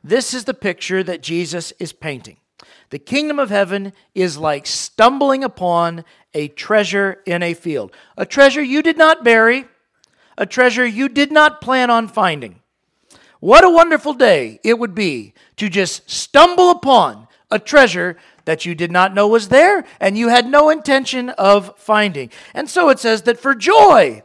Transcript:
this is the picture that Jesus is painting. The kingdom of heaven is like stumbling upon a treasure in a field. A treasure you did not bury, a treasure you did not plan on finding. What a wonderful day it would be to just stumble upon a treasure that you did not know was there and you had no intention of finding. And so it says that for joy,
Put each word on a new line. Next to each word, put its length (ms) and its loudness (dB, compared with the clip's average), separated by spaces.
this 300 -4
is 120 -10
the 100 -6
picture 480 -6
that 200 -10
Jesus 560 -8
is 140 -12
painting. 460 -16
The 100 -14
kingdom 400 -6
of 120 -4
heaven 420 -4
is 240 -6
like 280 -6
stumbling 800 0
upon 640 -4
a 160 -6
treasure 800 -2
in 160 -4
a 100 -4
field. 400 -10
A 80 -6
treasure 380 2
you 200 -2
did 140 0
not 260 2
bury, 440 2
a 60 -4
treasure 400 0
you 220 -4
did 240 -2
not 280 2
plan 300 -2
on 160 0
finding. 540 -6
What 240 6
a 60 4
wonderful 440 0
day 480 0
it 160 -2
would 160 -8
be 400 -8
to 120 -6
just 400 -6
stumble 600 2
upon 560 0
a 80 0
treasure 580 0
that 200 -4
you 120 -8
did 160 -6
not 200 2
know 140 0
was 220 0
there 360 4
and 160 -2
you 120 -2
had 180 2
no 240 4
intention 600 -2
of 460 0
finding. 540 -4
And 160 -10
so 180 0
it 120 2
says 220 -4
that 180 -2
for 120 -2
joy, 720 4